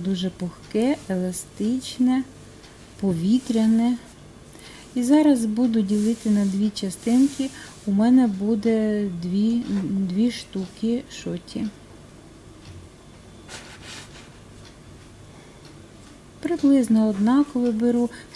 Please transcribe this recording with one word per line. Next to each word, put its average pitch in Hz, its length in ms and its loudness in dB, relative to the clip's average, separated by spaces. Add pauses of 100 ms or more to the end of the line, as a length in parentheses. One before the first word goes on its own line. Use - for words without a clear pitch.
дуже 190 240 -2
пухке, 214 680 -4 (120)
еластичне, 233 1120 -2 (760)
повітряне. 220 960 2 (1000)
І 247 80 -2
зараз 277 420 4
буду 220 360 2
ділити 208 480 0
на 202 160 4
дві 196 240 0
частинки. 247 800 0 (360)
У 208 60 -2
мене 240 360 4
буде 208 800 0 (140)
дві, 214 420 0 (200)
дві 196 480 -2
штуки 226 800 -6
шоті. 175 560 -10 (4000)
Приблизно 269 680 2
однаково 240 640 2
беру. 240 380 0 (260)